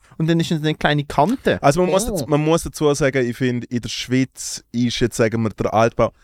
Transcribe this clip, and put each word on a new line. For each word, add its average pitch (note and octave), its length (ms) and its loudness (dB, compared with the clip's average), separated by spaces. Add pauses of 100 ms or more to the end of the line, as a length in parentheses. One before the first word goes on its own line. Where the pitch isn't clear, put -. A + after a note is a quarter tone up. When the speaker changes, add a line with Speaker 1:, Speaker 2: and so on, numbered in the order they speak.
(160)
Speaker 1:
Und D#3+ 120 -2
dann E3+ 100 4
ist E3 140 0
noch D#3+ 60 0
eine D3+ 180 -2
kleine D3 300 0
Kante. E3+ 540 0
Speaker 2:
Also C#3+ 220 2
man F3+ 80 2
muss F#3+ 160 2
Speaker 1:
Oh. B3 40 -6
Speaker 2:
dazu, D#3+ 180 -4
man D3+ 160 2
muss D#3+ 180 0
dazu D3 320 0
sagen, C3+ 340 0
ich A#2 80 -6
finde, B2 300 -2
in A#2+ 140 -4
der G#2+ 80 -8
Schweiz - 840 -4
ist A#2+ 300 -2
jetzt, A#2+ 160 0
sagen A2+ 260 2
wir, G#2+ 80 0
der G2 240 -4
Altbau... A2+ 380 2 (120)